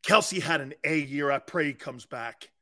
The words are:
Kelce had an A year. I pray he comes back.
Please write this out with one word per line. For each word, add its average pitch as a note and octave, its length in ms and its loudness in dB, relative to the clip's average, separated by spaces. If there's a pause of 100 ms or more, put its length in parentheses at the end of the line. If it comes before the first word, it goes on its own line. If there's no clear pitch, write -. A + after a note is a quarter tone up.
Kelce G3 380 4
had D3 200 0
an C3+ 120 -10 (100)
A D#3 140 2
year. C#3+ 340 0
I C3+ 80 2
pray D#3 280 -2
he C#3 60 -2
comes B2 320 -12
back. A#2 440 -10 (120)